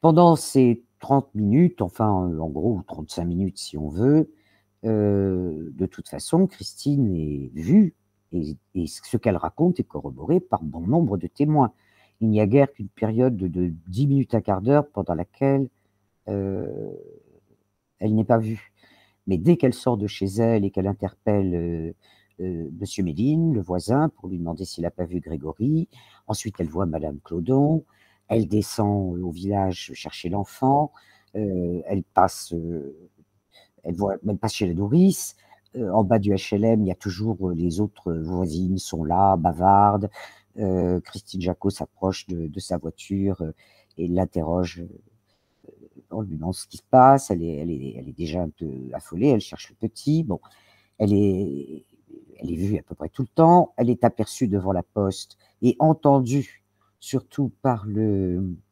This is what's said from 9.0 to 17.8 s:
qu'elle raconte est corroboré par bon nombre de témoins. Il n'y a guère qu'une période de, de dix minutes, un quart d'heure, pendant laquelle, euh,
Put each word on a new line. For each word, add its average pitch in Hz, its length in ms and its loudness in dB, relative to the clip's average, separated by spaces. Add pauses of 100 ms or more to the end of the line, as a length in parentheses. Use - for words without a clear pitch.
qu'elle 104 180 2
raconte 160 420 -2
est - 60 -2
corroboré 76 560 -4
par 87 240 -4
bon 78 160 -8
nombre 107 360 0
de 87 120 -6
témoins. 147 420 2 (500)
Il 113 80 2
n'y 107 120 4
a 107 80 4
guère 135 240 4
qu'une 98 160 -12
période 113 480 0
de, 92 100 -4
de 87 260 -2 (140)
dix 113 220 -2
minutes, 135 260 0
un 110 60 4
quart 95 220 -2
d'heure, 143 260 2
pendant 87 260 -4
laquelle, 135 540 0 (580)
euh, 98 640 -6 (1080)